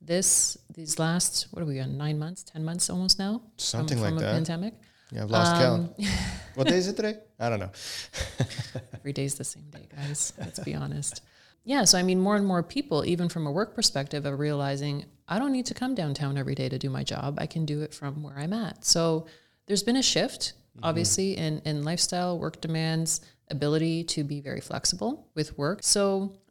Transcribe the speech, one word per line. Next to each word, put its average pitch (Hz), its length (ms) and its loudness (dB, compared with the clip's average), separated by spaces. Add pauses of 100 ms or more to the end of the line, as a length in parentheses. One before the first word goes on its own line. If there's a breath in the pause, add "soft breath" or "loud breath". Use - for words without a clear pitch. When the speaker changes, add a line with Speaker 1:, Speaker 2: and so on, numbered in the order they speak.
Speaker 1:
this, - 560 2 (180)
these 156 240 -4
last, 165 520 2
what 170 120 -10
are 160 40 -2
we 135 140 -2
on, 135 180 -4
nine 151 200 0
months, 165 260 -8
ten 156 200 -8
months 170 240 0
almost 185 300 2
now? 208 240 -2 (160)
Speaker 2:
Something 123 400 0
Speaker 1:
From, 110 60 2
Speaker 2:
like 101 100 2
Speaker 1:
from 165 40 0
a - 40 0
Speaker 2:
that. 104 100 2
Speaker 1:
pandemic? 175 420 0 (380 soft breath)
Speaker 2:
Yeah, 110 120 -4
I've 104 60 -4
lost 170 260 6
Speaker 1:
Um, 170 320 4 (100)
Speaker 2:
count. 202 100 0
Speaker 1:
<laughs> - 460 -2
Speaker 2:
What 135 140 2
day 175 100 6
is 185 100 2
it 196 80 -4
today? 214 200 -2 (220)
I 117 120 0
don't 110 100 0
know. 92 100 -6 (680 loud breath)
<laughs> - 580 -4
Speaker 1:
Every 143 180 -8
day's 139 240 -2
the - 80 -8
same 151 260 -10
day, 147 240 -20
guys. 143 440 -4
Let's 170 220 -8
be 147 140 -4
honest. 143 460 -6 (420 soft breath)
Yeah, 247 220 2
so 180 140 8
I 180 40 4
mean, 185 180 4
more 202 160 4
and 202 100 4
more 175 160 4
people, 170 420 0
even 175 240 2
from 165 180 -2
a 143 60 -2
work 196 220 0
perspective, 147 520 0
are 139 100 -2
realizing, 143 680 0 (240)
"I 180 100 0
don't 277 140 2
need 254 140 0
to - 80 -6
come 262 200 -2
downtown 143 440 0
every 135 160 0
day 131 140 0
to 131 100 -2
do 135 120 -2
my 139 140 -2
job. 143 360 -4
I 156 60 -2
can 160 200 -2
do 147 160 -2
it - 120 -8
from 143 280 -6
where 139 160 -12
I'm 156 140 -4
at." 220 320 -4
So 165 420 4 (400 loud breath)
there's 196 160 2
been 233 140 2
a 262 60 4
shift, - 500 0 (240)
Speaker 2:
Mm-hmm. - 80 -8
Speaker 1:
obviously, 170 520 2
in, 156 280 0
in 151 180 0
lifestyle, 175 560 0
work 160 220 -6
demands, 160 600 0 (300 loud breath)
ability 160 540 2
to 156 180 -2
be 143 180 -4
very 135 200 -6
flexible - 720 -2
with 151 240 -4
work. 156 240 -2
So 196 540 2 (140)